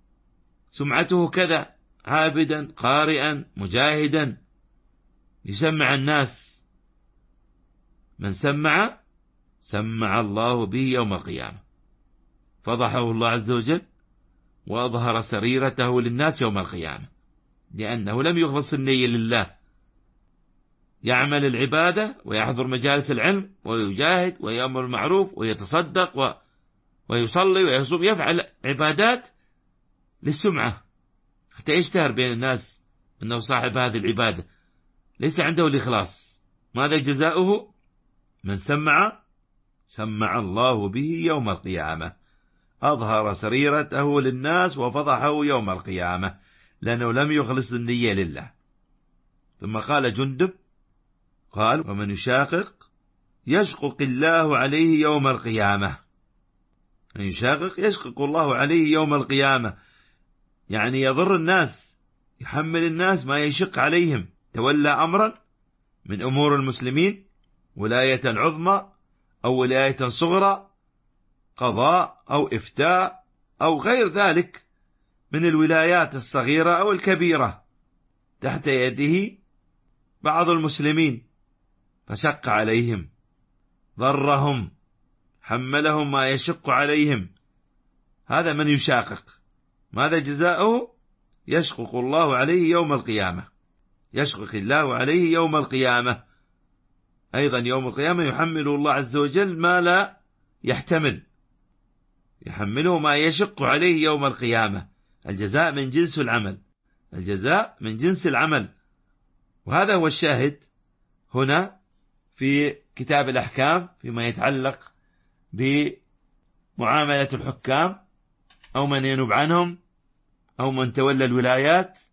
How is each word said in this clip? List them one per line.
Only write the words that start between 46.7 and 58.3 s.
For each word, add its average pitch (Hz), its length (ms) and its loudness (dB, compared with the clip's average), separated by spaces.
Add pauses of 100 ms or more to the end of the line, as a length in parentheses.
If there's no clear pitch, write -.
لأنه 120 320 -2
لم 147 200 0
يخلص 127 400 -2
النية 120 400 -2
لله. 80 380 -4 (1120)
ثم 107 180 -6
قال 131 360 0
جندب، 135 380 -2 (1000)
قال: 113 380 0
"ومن 101 200 -4
يشاقق 135 600 -2 (760)
يشقق 180 560 -2
الله 151 540 2
عليه 151 440 4
يوم 151 260 2
القيامة". 101 720 0 (1160)
من 104 80 -6
يشاقق 135 560 -2
يشقق 160 400 -2
الله 143 340 0